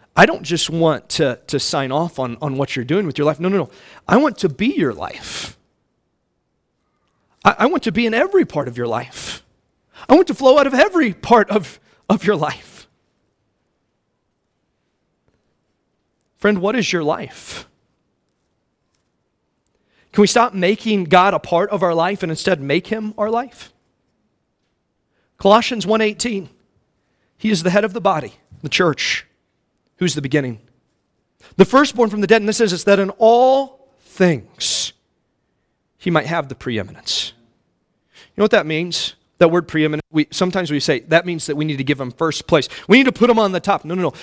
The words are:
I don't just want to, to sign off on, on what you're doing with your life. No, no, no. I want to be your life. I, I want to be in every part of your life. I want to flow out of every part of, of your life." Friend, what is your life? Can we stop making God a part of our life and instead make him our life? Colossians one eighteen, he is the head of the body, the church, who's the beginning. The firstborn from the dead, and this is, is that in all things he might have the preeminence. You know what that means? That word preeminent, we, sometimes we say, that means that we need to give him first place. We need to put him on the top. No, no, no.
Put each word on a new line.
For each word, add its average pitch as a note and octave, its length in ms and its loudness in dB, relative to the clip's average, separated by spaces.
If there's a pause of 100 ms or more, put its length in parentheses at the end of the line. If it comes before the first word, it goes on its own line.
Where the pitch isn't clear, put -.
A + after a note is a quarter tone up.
(160)
I E3 80 8
don't - 180 0
just D#3+ 280 -4
want D#3+ 400 -2
to, C3+ 380 -2
to C#3+ 120 -2
sign C3+ 320 -4
off D#3+ 260 -4
on, B2 220 -6
on C#3+ 160 -6
what C#3 180 -4
you're B2 100 -6
doing F3 220 -2
with D3 120 -6
your D3 80 0
life. D3+ 120 0
No, E3+ 100 -2
no, G3 100 0
no. C#3+ 120 -4 (360)
I - 100 4
want C#4 220 2
to F#3+ 100 0
be F3+ 200 -4
your F3+ 260 0
life. - 640 -12 (1900)
I, - 140 2
I F#3 80 2
want E4 160 -2
to A3 100 -4
be A#3 140 0
in A3 80 -2
every F#4 300 2
part C#3 240 -6
of A#2 100 -10
your A#2+ 80 -4
life. - 580 -8 (640)
I B3+ 60 8
want F#4 140 6
to C4 60 -4
flow C4+ 240 4
out C#4 80 4
of C#4 80 -2
every D#4 380 2
part - 380 2
of, G3 300 -4 (280)
of - 160 0
your G3 120 2
life." - 500 -8 (3500)
Friend, G#3 220 0
what G#3 160 0
is A3 160 -2
your E3+ 100 -2
life? - 600 -8 (2500)
Can G3+ 100 4
we G#3 40 8
stop A#3+ 280 2
making G3 500 0
God F3+ 300 4
a G#3 40 -4
part F#3 320 -2
of F#3+ 120 -2
our F3 120 0
life F3 280 -2
and E3 100 -4
instead E3 280 -2
make C#3 260 -2
him G#3+ 320 -6
our G#3+ 120 -2
life? A#3+ 420 -8 (1600)
Colossians G#3+ 500 2
one G#3+ 140 2
eighteen, G#3+ 480 -4 (880)
he A3 140 -4
is F3+ 120 0
the F3 80 0
head G3+ 140 2
of G#3 80 -6
the G#3+ 80 -8
body, E3 340 -2 (280)
the D3+ 60 -10
church, - 580 -2 (720)
who's F3 160 0
the D3+ 80 -4
beginning. C3 380 -4 (960)
The F#3+ 80 6
firstborn B3 440 4
from G#3 120 -6
the G3+ 60 0
dead, G#3+ 140 4
and G#3 80 -2
this G#3+ 120 -2
is, G#3 120 2
is F3 120 -6
that G3+ 140 4
in G3 200 -2
all C4 720 2 (100)
things - 920 -2 (1080)
he - 120 -6
might D#3 160 0
have D#3 220 -6
the C3+ 60 -14
preeminence. - 800 -8 (840)
You - 260 -12
know G3+ 40 4
what G#3+ 80 0
that F#3 140 2
means? E3 480 -6 (220)
That E3 160 4
word E3+ 160 0
preeminent, D#3 420 -2
we, D#3 220 0
sometimes F3+ 400 -2
we D3 80 -2
say, C3+ 200 0
that E3 260 0
means E3+ 200 -6
that D#3 80 -6
we D3+ 100 -2
need D3+ 120 -4
to C3+ 80 -6
give C3+ 160 -2
him B2+ 100 -8
first - 380 -4
place. D3+ 200 2 (200)
We G#3 80 6
need C4+ 80 6
to B3+ 80 2
put A#3 180 2
him A3+ 80 2
on G3+ 140 0
the F3+ 80 -4
top. G3 240 -2
No, D#3+ 100 -8
no, F#3 80 -4
no. D3+ 200 -2